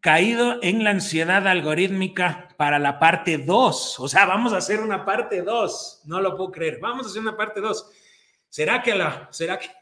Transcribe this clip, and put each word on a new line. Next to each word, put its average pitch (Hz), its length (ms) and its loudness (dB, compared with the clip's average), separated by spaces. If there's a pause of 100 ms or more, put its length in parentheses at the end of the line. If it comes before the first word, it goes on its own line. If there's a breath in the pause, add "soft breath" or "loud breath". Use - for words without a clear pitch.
caído 233 600 4
en 214 220 2
la 208 60 4
ansiedad 185 560 0
algorítmica 185 1080 0
para 147 220 2
la 143 200 0
parte 165 400 2
dos. 180 600 2
O 127 100 -6
sea, 196 160 6
vamos 214 280 2
a 190 60 0
hacer 214 220 -2
una 214 240 -4
parte 202 380 -2
dos. 208 640 -4
No 165 160 -6
lo 190 160 0
puedo 185 160 -6
creer. 156 280 -4
Vamos 247 260 -6
a 202 40 -12
hacer 202 100 -8
una 220 160 -4
parte 214 240 -4
dos. 214 300 -4 (580 soft breath)
¿Será 202 340 0
que 226 120 0
la, 165 360 -2
será 175 280 -6
que? - 100 -14 (140)